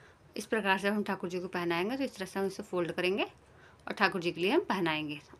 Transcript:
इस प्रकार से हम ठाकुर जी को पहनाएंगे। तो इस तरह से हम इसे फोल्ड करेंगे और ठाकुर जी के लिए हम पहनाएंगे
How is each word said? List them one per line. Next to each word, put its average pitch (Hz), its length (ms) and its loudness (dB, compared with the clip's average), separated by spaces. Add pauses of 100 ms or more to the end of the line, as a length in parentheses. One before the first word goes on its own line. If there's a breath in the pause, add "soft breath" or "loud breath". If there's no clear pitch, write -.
(380 loud breath)
इस 214 80 -4
प्रकार 196 340 2
से 202 80 0
हम 208 160 2
ठाकुर 190 260 -4
जी 180 100 -4
को 180 80 -6
पहनाएंगे। 180 500 0
तो 277 60 -2
इस 240 120 -2
तरह 190 100 -6
से 185 140 -4
हम 196 60 2
इसे 196 180 -4
फोल्ड 175 280 -2
करेंगे 185 320 2
और - 680 -10
ठाकुर 190 280 2
जी 170 100 0
के 170 100 -6
लिए 190 100 2
हम 311 80 4
पहनाएंगे 156 600 0 (200)